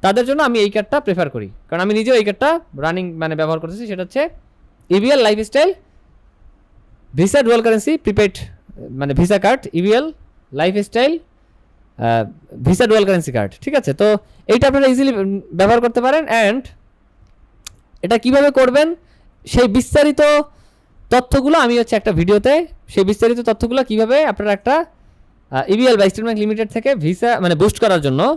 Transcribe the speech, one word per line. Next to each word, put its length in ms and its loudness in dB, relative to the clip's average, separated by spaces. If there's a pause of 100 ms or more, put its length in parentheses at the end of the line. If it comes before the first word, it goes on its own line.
তাদের 280 0
জন্য 100 0 (100)
আমি 160 -2
এই 100 -2
কার্ডটা 240 -2
প্রেফার 360 -2
করি, 120 -10 (200)
কারণ 180 -6
আমি 140 0
নিজেও 160 2
এই 120 2
কার্ডটা 220 -2 (340)
রানিং, 220 -4 (160)
মানে, 180 -4
ব্যবহার 240 -2
করতেছি। 260 -12
সেটা 160 -8
হচ্ছে 160 -6 (760)
ইবিএল 300 2
লাইফস্টাইল 420 0 (1500)
ভিসা 280 2
ডুয়াল 200 2
কারেন্সি 280 0 (120)
প্রিপেইড, 280 0 (640)
মানে, 200 -4
ভিসা 260 2
কার্ড, 160 0 (180)
ইবিএল 260 2 (540)
লাইফস্টাইল, 580 -2
আহ, 1040 -6 (420)
ভিসা 240 2
ডুয়াল 180 4
কারেন্সি 300 -2
কার্ড, 140 -4 (120)
ঠিক 160 -6
আছে? 120 -4 (100)
তো 60 2 (460)
এইটা 160 4
আপনারা 240 2
ইজিলি, 180 0
উম, 300 -4 (180)
ব্যবহার 260 4
করতে 200 0
পারেন। 180 2 (200)
And 200 0 (1400)
এটা 180 -2
কিভাবে 260 2 (100)
করবেন 280 2 (680)
সেই 140 4 (100)
বিস্তারিত 440 2 (920)
তথ্যগুলো 520 2
আমি 140 0
হচ্ছে 200 -2
একটা 200 -2
ভিডিওতে, 340 2 (400)
সেই 160 2
বিস্তারিত 300 0 (100)
তথ্যগুলো 400 -2
কিভাবে 280 0 (140)
আপনারা 260 -4
একটা, 200 0
আহ, 960 -6
ইবিএল 260 4
বা 100 4
স্টেট 180 -8
ব্যাংক 160 -4
লিমিটেড 320 -4
থেকে 140 -2 (140)
ভিসা, 280 0 (120)
মানে, 180 0
বুস্ট 220 2
করার 220 2
জন্য 160 0 (160)